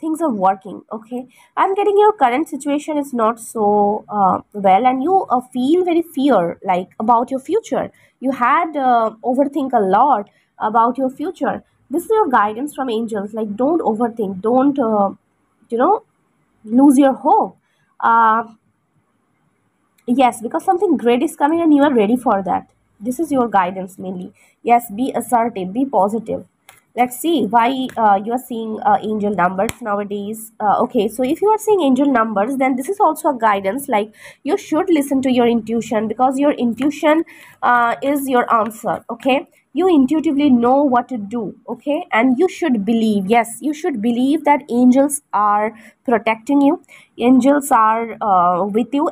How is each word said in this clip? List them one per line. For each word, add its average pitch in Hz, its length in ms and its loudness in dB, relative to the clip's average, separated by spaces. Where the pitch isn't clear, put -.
things 320 220 -6
are 311 80 0
working, 196 500 -2
okay? 247 360 -12
I'm 381 160 0
getting 403 240 2
your 415 160 6
current 269 340 0
situation 294 480 -4
is 285 160 -4
not 226 260 0
so, 208 680 -2
uh, 202 320 0
well, 196 320 2
and 262 160 0
you, 370 260 0
uh, 247 140 0
feel 294 320 0
very 349 160 0
fear, 254 640 0
like, 185 340 -2
about 233 320 2
your 262 80 -4
future. 294 540 -4
You 262 100 -2
had, 294 440 0
uh, 247 360 2
overthink 269 520 -2
a 226 60 2
lot 208 500 2
about 226 380 0
your 262 140 -2
future. 262 520 -6
This 320 140 -4
is - 40 -12
your 440 220 2
guidance 226 440 0
from 262 140 -6
angels, 220 460 -6
like, 214 220 -6
don't 294 260 0
overthink, 220 580 -2
don't, 262 380 2
uh, 214 320 0
you 233 80 -4
know, 339 280 0
lose 254 320 4
your 269 160 6
hope. 262 460 0
Uh, 226 440 2
yes, 247 340 0
because 240 240 -6
something 370 320 2
great 240 260 0
is 320 140 -4
coming 311 240 0
and 320 140 4
you 277 80 4
are 285 100 4
ready 226 240 2
for 208 260 0
that. 185 280 -4
This 247 160 -6
is 311 140 -4
your 247 160 0
guidance 190 500 -2
mainly. 185 360 -12
Yes, 240 320 2
be 247 180 -4
assertive, 226 600 -4
be 262 140 -2
positive. 196 580 -2
Let's 247 240 -2
see 294 280 0
why, 240 500 0
uh, 208 260 2
you 226 100 -6
are 254 140 -2
seeing, 226 340 -8
uh, 208 200 2
angel 214 340 -4
numbers 185 360 -2
nowadays. 208 800 -8
Uh, 208 220 0
okay, 247 260 -2
so 220 140 -6
if 262 180 -2
you 403 80 0
are 440 80 2
seeing 415 240 0
angel 277 320 2
numbers, 226 460 0
then 262 180 0
this 269 140 -6
is 403 100 -6
also 311 300 2
a 254 80 -4
guidance, 214 500 -2
like, 214 240 -2
you 349 160 -2
should 370 320 -2
listen 277 320 0
to 262 100 0
your 240 140 4
intuition, 226 640 -2
because 254 300 0
your 285 140 4
intuition, 285 720 0
uh, 240 400 2
is 277 260 -2
your 240 260 0
answer, 214 540 -2
okay? 262 400 -2
You 349 160 0
intuitively 294 640 2
know 247 320 4
what 247 260 0
to 254 80 -8
do, 208 380 -8
okay? 285 420 -6
And 240 260 2
you 359 120 2
should 247 340 -2
believe, 214 460 0
yes, 226 320 0
you 294 100 -4
should 285 300 -6
believe 254 420 -2
that 285 240 2
angels 254 540 2
are 208 400 0
protecting 226 560 0
you. 294 220 2
Angels 262 540 4
are, 220 500 2
uh, 180 440 2
with 220 280 -2
you 294 200 0